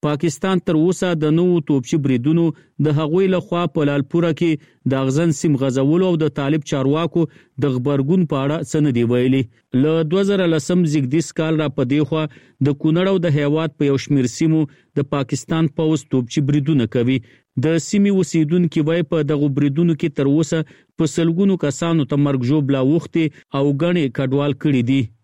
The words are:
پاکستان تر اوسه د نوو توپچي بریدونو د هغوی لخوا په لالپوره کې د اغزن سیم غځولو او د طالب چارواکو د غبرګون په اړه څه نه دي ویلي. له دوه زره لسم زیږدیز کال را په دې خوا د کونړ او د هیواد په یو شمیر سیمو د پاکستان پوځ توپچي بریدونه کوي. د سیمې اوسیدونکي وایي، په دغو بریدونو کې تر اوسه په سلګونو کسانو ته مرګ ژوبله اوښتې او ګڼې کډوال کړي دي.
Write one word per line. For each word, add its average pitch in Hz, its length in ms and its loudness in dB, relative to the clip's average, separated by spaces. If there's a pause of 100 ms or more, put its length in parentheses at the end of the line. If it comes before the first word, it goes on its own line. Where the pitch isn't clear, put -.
پاکستان 170 600 -2
تر 165 140 2
اوسه 180 280 0 (120)
د 156 160 2
نوو 175 320 2
توپچي 143 360 0
بریدونو 143 400 2 (400)
د 147 140 2
هغوی 180 340 0
لخوا 175 300 -2 (100)
په 147 160 0
لالپوره 156 480 0
کې 156 560 -2
د 135 80 0
اغزن 147 380 0
سیم 147 240 0
غځولو 143 480 2
او 160 100 0
د 147 160 -2
طالب 143 320 -2
چارواکو 151 580 0 (380)
د 131 100 0
غبرګون 143 540 0
په 139 160 -2
اړه 147 100 -2 (140)
څه 151 160 0
نه 135 100 0
دي 120 160 2
ویلي. 127 320 2 (380)
له 160 280 0
دوه 196 220 0
زره 190 240 0
لسم 175 340 0
زیږدیز 147 480 -2
کال 160 240 0
را 147 140 -2
په 131 160 -2
دې 147 160 2
خوا 156 160 -2 (420)
د 139 160 -2
کونړ 165 300 2
او 190 120 0
د 151 140 2
هیواد 151 400 -2
په 143 140 2
یو 135 120 0
شمیر 131 360 0
سیمو 160 260 2 (340)
د 143 140 -4
پاکستان 147 640 -2
پوځ 156 340 -2
توپچي 135 380 -2
بریدونه 143 440 2
کوي. 127 240 0 (460)
د - 20 2 (220)
سیمې 202 220 2 (100)
اوسیدونکي 165 680 0
وایي، 170 240 0
په 156 200 0
دغو 147 260 0
بریدونو 147 420 2
کې 170 100 -2 (120)
تر 139 100 2
اوسه 160 280 2 (400)
په 160 120 0
سلګونو 170 440 2 (100)
کسانو 156 480 0
ته 147 100 0
مرګ 139 260 0
ژوبله 139 320 2
اوښتې 160 440 0 (340)
او 139 60 0 (180)
ګڼې 175 220 0 (120)
کډوال 139 460 0
کړي 135 260 2
دي. 135 140 2 (220)